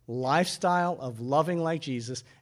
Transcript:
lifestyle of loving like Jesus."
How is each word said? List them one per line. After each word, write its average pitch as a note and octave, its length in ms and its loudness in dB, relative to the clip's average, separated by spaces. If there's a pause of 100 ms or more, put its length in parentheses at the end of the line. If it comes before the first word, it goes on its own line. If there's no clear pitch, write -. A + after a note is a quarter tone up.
lifestyle F3 920 2
of B2 200 -8
loving D#3 380 2
like E3 220 -2
Jesus." B2 420 -6 (200)